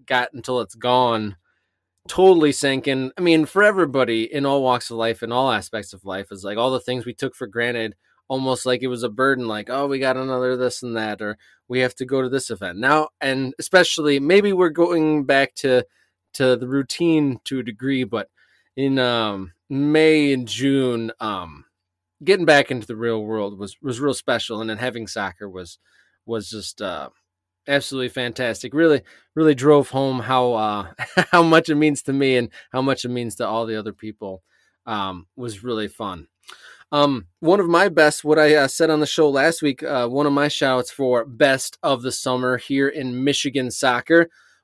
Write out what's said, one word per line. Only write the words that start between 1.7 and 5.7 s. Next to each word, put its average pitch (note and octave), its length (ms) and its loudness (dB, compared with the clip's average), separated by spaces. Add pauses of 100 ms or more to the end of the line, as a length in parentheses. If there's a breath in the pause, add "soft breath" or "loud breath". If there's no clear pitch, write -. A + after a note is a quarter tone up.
totally F3 460 6
sank C3+ 340 -2
in. C3 300 -2
I F#3 60 -6
mean, D#3+ 240 4
for G3 160 0
everybody C3+ 720 2
in C#3 120 -4
all C#3 180 0
walks B2 280 0
of A#2 80 -10
life, A2+ 240 -2
in A#2 100 -6
all B2+ 180 2
aspects G#2+ 440 -6